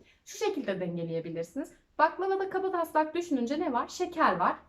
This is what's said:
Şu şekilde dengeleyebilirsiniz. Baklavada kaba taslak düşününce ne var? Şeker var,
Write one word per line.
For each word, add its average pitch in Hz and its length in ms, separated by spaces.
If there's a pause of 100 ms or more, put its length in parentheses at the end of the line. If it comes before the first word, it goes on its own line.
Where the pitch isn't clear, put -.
(240)
Şu - 140
şekilde 220 420
dengeleyebilirsiniz. 170 920 (260)
Baklavada 381 520
kaba 381 200
taslak 320 440
düşününce 285 460
ne 330 120
var? 254 160
Şeker 320 480
var, 214 200 (120)